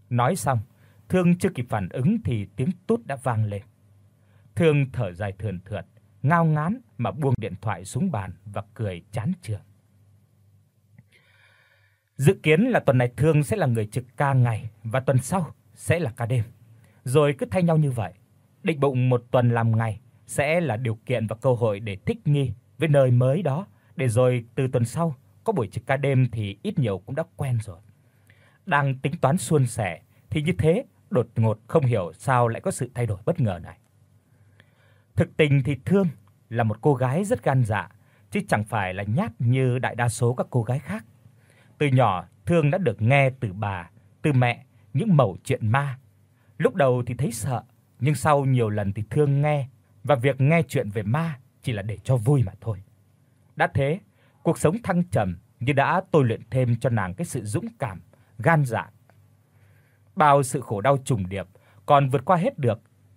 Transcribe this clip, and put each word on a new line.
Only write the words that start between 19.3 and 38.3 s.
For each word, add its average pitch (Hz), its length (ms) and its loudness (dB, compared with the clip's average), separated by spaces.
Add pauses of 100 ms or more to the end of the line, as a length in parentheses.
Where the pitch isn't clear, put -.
tuần 120 180 4
làm 113 280 2
ngày 113 220 -4 (280)
sẽ 156 340 0
là 123 160 -2
điều 120 180 -4
kiện 113 320 -4
và 110 140 -8
cơ 131 120 2
hội 107 260 0
để 104 260 -8
thích 226 220 -4
nghi 143 240 2 (260)
với 160 120 0
nơi 139 220 4
mới 127 300 2
đó, 160 260 -4 (280)
để 135 120 -2
rồi 123 380 2 (100)
từ 135 120 0
tuần 139 180 0
sau 160 300 -4 (280)
có 226 100 -2
buổi 139 140 -2
trực - 200 -10
ca 135 100 2
đêm 135 340 2
thì 104 320 -6
ít 196 160 -4
nhiều 104 260 -2
cũng 139 100 -12
đã 156 80 -6 (120)
quen 131 260 -4
rồi. 92 180 -16 (880)
Đang 143 340 0
tính 147 220 -4
toán 135 160 2
suôn 147 300 2
sẻ 92 340 -6 (280)
thì 156 120 -2
như 165 160 0
thế, 175 280 2 (240)
đột 127 260 0
ngột 110 320 0
không 160 180 2
hiểu 98 280 -2
sao 123 340 0
lại 113 140 -6
có 185 100 -4
sự 135 240 -8
thay 123 100 -2
đổi 104 200 -6
bất 170 140 0
ngờ 98 240 -2
này. 85 140 -18 (1400)
Thực - 220 0
tình 143 260 4
thì 143 120 -2 (100)
Thương 190 220 2 (420)
là 117 140 0
một 110 180 -2
cô 151 120 4
gái 127 320 -2
rất 226 180 -2
gan 135 200 2
dạ, 101 260 -2 (420)